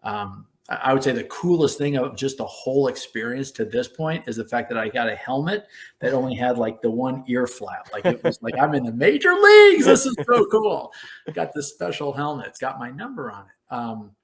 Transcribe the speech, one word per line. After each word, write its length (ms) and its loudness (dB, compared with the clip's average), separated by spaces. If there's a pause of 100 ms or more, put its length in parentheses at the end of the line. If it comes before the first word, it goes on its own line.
Um, 420 -10 (240)
I, 60 -6
I 180 0
would 100 2
say 80 0
the 140 -4
coolest 520 2
thing 200 0
of 180 -2
just 220 -4
the 80 -6
whole 420 0
experience 640 -6
to 140 -4
this 220 -4
point 400 -6
is 80 -6
the 100 -8
fact 240 -6
that 80 -4
I 120 -4
got 200 -2
a 60 -6
helmet 520 -4 (320)
that 140 -2
only 220 -2
had, 220 0
like, 240 -4
the 100 0
one 360 -4
ear 200 -2
flap. 460 -10
Like, 120 -8
it 180 0
was 180 -2
like, 160 -6
I'm 160 2
in 100 0
the 100 -6
major 400 2
leagues. 520 10
This 200 6
is 100 -2 (100)
so 200 4
cool. 460 0 (360)
I 40 -12
got 220 -6
this 160 -6
special 440 -6
helmet. 340 -6
It's 120 -18
got 200 -8
my 120 -10
number 400 -12
on 140 -16
it. 280 -20
Um 380 -10 (120)